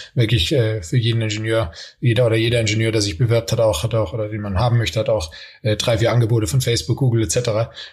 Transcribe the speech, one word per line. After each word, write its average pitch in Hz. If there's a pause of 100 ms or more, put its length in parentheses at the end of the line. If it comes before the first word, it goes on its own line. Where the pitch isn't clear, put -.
(140)
wirklich, 113
äh, 110
für 131
jeden 117
Ingenieur, 110 (260)
jeder 123
oder 113
jeder 117
Ingenieur, 110
der 110
sich 101
bewirbt 113
hat, -
auch, 110
hat 117
auch, 107
oder 110
den 107
man 101
haben 120
möchte, 110
hat 107
auch, 110 (300)
äh, 107
drei, 117
vier 113
Angebote 117
von 131
Facebook, 117
Google 117
et 101
cetera. 117 (200)